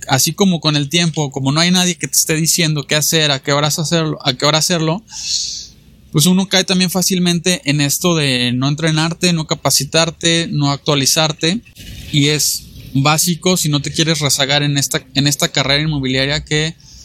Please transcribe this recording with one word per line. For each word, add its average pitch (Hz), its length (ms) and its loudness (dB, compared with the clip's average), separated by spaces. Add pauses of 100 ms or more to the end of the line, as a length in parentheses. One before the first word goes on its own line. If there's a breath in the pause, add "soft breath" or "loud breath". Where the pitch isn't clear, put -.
así 135 240 2
como 180 280 2
con 151 160 2
el 147 120 0
tiempo, 156 420 0
como 135 220 0
no 156 80 2
hay 175 100 2
nadie 180 260 2
que 147 120 -8
te - 80 -6
esté - 180 2
diciendo 156 520 0
qué - 80 0
hacer, 151 360 2
a 135 100 -2
qué 147 120 -2
horas 147 260 0
hacerlo, 160 460 0
a 143 80 0
qué 135 140 -2
hora 156 120 2
hacerlo, 160 460 0 (1040 loud breath)
pues 151 140 2
uno 185 240 2
cae 190 160 0
también 185 240 0
fácilmente 180 800 0
en 147 160 2
esto 165 320 0
de 127 380 0
no 127 160 0
entrenarte, 160 680 0
no 160 120 -2
capacitarte, 160 1040 0
no 143 200 2
actualizarte, 156 920 0 (520)
y 143 160 4
es - 340 -2 (320)
básico 160 640 0
si 156 100 -2
no 143 140 0
te 147 100 -10
quieres 156 280 0
rezagar 143 420 0
en 143 160 0
esta, 147 260 -2 (100)
en 139 120 0
esta 147 220 0
carrera 143 340 0
inmobiliaria 139 600 -2
que 156 300 -2 (300 loud breath)